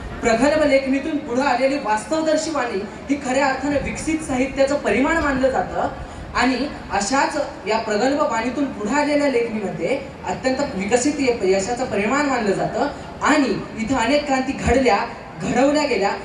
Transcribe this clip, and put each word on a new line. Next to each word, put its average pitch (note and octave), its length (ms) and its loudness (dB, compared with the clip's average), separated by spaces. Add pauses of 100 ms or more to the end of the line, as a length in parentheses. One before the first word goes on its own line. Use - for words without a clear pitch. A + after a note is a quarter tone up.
(200)
प्रगल्भ C4 440 4
लेखणीतून C4+ 540 2
पुढं B3 240 -2
आलेली C4+ 360 2
वास्तवदर्शी D#4 720 0
वाणी A#3+ 260 -2 (320)
ही C#4 160 -2
खऱ्या C4+ 220 2
अर्थानं C#4 360 0
विकसित D#4 360 -2
साहित्याचं C4+ 560 0
परिमाण C4 420 2
मानलं C4+ 320 2
जातं - 380 -2 (480)
आणि B3 320 2 (240)
अशाच C#4 460 0 (300)
या A3 100 2
प्रगल्भ A#3 440 0
वाणीतून B3+ 440 -2
पुढं G#3 280 -4
आलेल्या C#4+ 340 2
लेखणीमध्ये A3 720 -2 (260)
अत्यंत - 280 -2 (200)
विकसित A#3+ 440 2
य-, A#3 320 2
यशाचं A#3+ 340 0
परिमाण A3 400 0
मानलं A#3+ 260 0
जातं. G3+ 360 0 (360)
आणि B3 360 2 (200)
इथं A3 160 -2
अनेक D4 300 2
क्रांती C4 260 0
घडल्या, A#3+ 460 2 (440)
घडवल्या C#4 440 2
गेल्या, G3+ 260 0 (140)